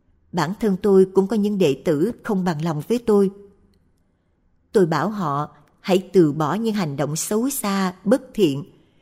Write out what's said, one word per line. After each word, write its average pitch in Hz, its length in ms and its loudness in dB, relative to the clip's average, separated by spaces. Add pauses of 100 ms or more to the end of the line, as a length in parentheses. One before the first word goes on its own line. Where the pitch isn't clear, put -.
(320)
Bản 165 280 -2
thân 196 220 0
tôi 190 320 6
cũng 196 140 2
có 233 80 -6
những 208 220 -2
đệ 151 280 2
tử 170 260 0 (120)
không 190 200 -2
bằng 165 200 -4
lòng 160 240 -4
với 240 120 0
tôi. 202 320 2 (1400)
Tôi 190 140 4
bảo 160 240 -2
họ 151 460 -6 (240)
hãy 196 340 0
từ 165 180 6
bỏ 151 220 -2
những 220 220 -4
hành 160 200 -4
động 147 200 -4
xấu 220 340 -4
xa, 196 540 -4
bất 254 180 2 (120)
thiện, 139 300 0 (380)